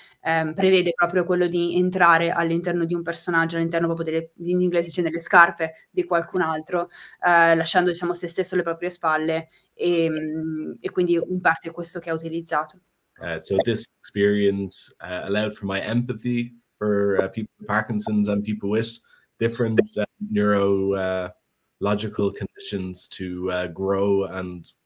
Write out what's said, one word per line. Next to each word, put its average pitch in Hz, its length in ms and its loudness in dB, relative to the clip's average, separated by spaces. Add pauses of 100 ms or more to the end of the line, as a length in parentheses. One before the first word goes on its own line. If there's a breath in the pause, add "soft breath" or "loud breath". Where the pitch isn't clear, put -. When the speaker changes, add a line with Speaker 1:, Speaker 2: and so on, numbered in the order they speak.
(220 loud breath)
Speaker 1:
ehm, 160 320 0
prevede 185 400 4
proprio 175 320 2
quello 180 220 2
di 170 280 0
entrare 175 560 4
all'interno 170 540 0
di 170 80 -4
un 170 80 -2
personaggio, 165 540 -2
all'interno 165 320 0
proprio 165 180 -4
delle, 160 260 -4 (160)
in 180 140 2
inglese 170 280 2
dice 175 120 -2
nelle 165 180 -2
scarpe 170 680 4
di 180 140 -2
qualcun 175 380 0
altro, 160 480 -2 (300 loud breath)
eh, 170 360 6
lasciando, 175 340 2
diciamo, 175 240 -2
se 170 140 -6
stesso 180 260 -4
alle 180 100 2
proprie 170 280 -4
spalle, 160 580 -2 (240 soft breath)
e, 165 360 2 (720)
e - 120 -8
quindi 175 220 2
in 180 280 0
parte 165 280 0
è - 20 -8
questo 170 280 -10
che 165 120 -8
ha - 20 0
utilizzato. 160 640 -6 (440)
Speaker 2:
Uh, 85 180 -6
so 95 240 -2
this 113 220 -2 (140)
experience, 104 1040 0
uh, 90 240 -8
allowed 104 280 -2
for - 120 -10
my 98 160 -2
empathy 120 720 -2 (240)
for, 101 420 2
uh, 95 100 0
people 110 280 -8
with 104 100 -12
Parkinson's 104 640 0
and 101 140 0
people 104 260 -4
with 113 320 -2 (380 soft breath)
different, 113 400 0 (180)
uh, 104 80 0 (240)
neuro, 101 640 2
uh, 92 360 -2 (520)
logical 104 500 0
conditions - 760 -8
to, 90 440 -6
uh, 90 160 -2
grow 98 580 0
and 90 440 -10 (160)